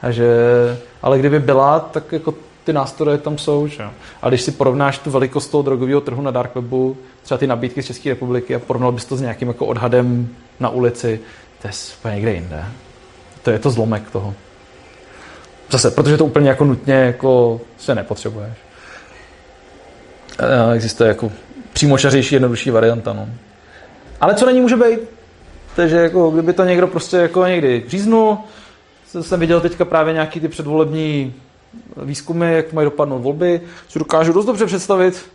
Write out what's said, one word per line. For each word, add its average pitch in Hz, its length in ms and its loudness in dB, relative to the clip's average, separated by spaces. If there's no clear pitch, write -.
Takže, 120 260 0
ale 135 180 2
kdyby 143 200 2
byla, 139 400 4
tak - 320 -10
jako 156 220 -6
ty 165 100 -2
nástroje 147 440 0
tam 147 200 -6
jsou, 147 300 -2
že 147 160 -10
jo. 104 60 -12
A 127 80 0
když 127 120 2
si 143 100 -4
porovnáš 139 460 0
tu - 140 -10
velikost 135 360 -2
toho 147 160 0
drogového 135 380 0
trhu 127 200 -8
na 139 100 -4
dark 123 240 -4
webu, 131 420 -4
třeba 135 140 -4
ty 139 100 -2
nabídky 123 360 -4
z - 20 -8
České 131 240 -8
republiky 123 460 -4
a 120 40 -2
porovnal 123 320 -2
bys 120 140 -6
to 135 120 -6
s 131 40 -4
nějakým 123 260 -6
jako 120 180 -4
odhadem 120 640 0
na 120 100 -2
ulici, 117 500 -2
to - 60 -12
je 98 40 -10
úplně 107 160 -8
někde 104 180 -2
jinde. 85 300 -8
To 120 80 0
je 139 80 0
to 143 120 0
zlomek 113 400 -4
toho. 101 220 -8
Zase, 127 220 2
protože 143 260 2
to 156 80 4
úplně 143 240 4
jako 135 160 2
nutně 135 280 0
jako 123 680 2
se - 180 -2
nepotřebuješ. 107 580 -8
Eh, 120 360 4
existuje 110 320 2
jako 107 240 0
přímočařejší, 139 640 2
jednodušší 123 360 0
varianta, 113 420 2
no. 104 160 -10
Ale 180 140 2
co 254 100 2
není, 254 160 4
může 247 140 2
být. 226 240 2
Takže 165 220 2
jako, 170 340 4
kdyby 165 220 2
to 185 100 2
někdo 180 240 4
prostě 170 300 -2
jako 175 280 2
někdy 143 420 0
říznul, 214 500 2
jsem 170 180 -2
viděl 165 220 2
teďka 170 240 0
právě 160 280 2
nějaký 156 260 -4
ty 156 80 -4
předvolební 151 840 -2
výzkumy, 165 500 -2
jak 160 200 0
mají 156 120 0
dopadnout 147 360 -2
volby, 165 400 0
si - 120 -8
dokážu 160 340 2
dost 202 120 2
dobře 220 200 0
představit 185 680 -2